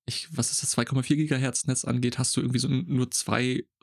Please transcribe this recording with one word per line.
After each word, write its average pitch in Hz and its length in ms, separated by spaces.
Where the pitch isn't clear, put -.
ich, - 300
was 120 160
ist - 120
das, - 80
zwei 120 140
Komma 131 160
vier 143 160
Gigahertz 135 500
Netz 127 180
angeht, 123 340
hast 127 160
du 127 60
irgendwie 123 180
so 120 80
n-, 131 200
nur 127 240
zwei 123 540